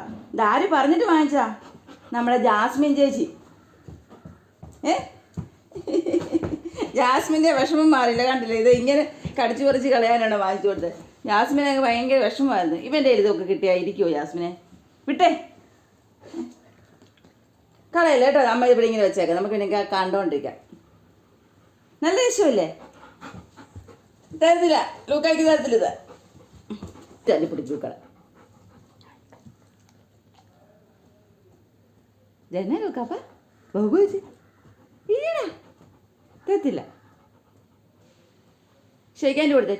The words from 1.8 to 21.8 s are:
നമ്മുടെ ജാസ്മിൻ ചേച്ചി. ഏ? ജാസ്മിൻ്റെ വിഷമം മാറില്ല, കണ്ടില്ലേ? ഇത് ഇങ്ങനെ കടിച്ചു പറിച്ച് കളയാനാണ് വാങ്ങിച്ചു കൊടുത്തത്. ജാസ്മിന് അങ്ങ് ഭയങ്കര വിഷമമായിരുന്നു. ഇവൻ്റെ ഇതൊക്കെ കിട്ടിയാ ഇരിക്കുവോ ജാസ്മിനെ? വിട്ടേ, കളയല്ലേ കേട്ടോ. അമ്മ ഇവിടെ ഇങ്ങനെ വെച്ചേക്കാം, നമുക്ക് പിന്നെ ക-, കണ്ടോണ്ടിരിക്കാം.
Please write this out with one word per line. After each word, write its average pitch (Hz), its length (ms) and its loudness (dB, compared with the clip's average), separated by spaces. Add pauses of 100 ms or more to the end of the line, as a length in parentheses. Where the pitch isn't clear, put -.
നമ്മുടെ 240 320 0
ജാസ്മിൻ 247 540 2
ചേച്ചി. 277 260 2 (1700)
ഏ? - 20 0 (2000)
ജാസ്മിൻ്റെ 311 600 2
വിഷമം 302 360 2
മാറില്ല, 240 340 0
കണ്ടില്ലേ? 226 340 -2
ഇത് 247 160 6
ഇങ്ങനെ 285 240 2 (360)
കടിച്ചു 240 280 -2
പറിച്ച് 269 260 2
കളയാനാണ് 226 500 2
വാങ്ങിച്ചു 196 260 -2
കൊടുത്തത്. 170 280 -4 (320)
ജാസ്മിന് 277 420 2
അങ്ങ് 269 160 0
ഭയങ്കര 254 380 2
വിഷമമായിരുന്നു. 208 600 0
ഇവൻ്റെ 269 240 2 (100)
ഇതൊക്കെ 190 300 2
കിട്ടിയാ 185 320 2
ഇരിക്കുവോ 185 320 0
ജാസ്മിനെ? 170 360 -6 (580)
വിട്ടേ, 320 200 4 (2750)
കളയല്ലേ 294 320 4
കേട്ടോ. 277 140 4 (140)
അമ്മ 247 180 0
ഇവിടെ 226 160 4
ഇങ്ങനെ 214 180 2
വെച്ചേക്കാം, 170 320 0
നമുക്ക് 208 160 -4
പിന്നെ 202 200 -2
ക-, 196 200 -2
കണ്ടോണ്ടിരിക്കാം. 185 640 -2 (1500)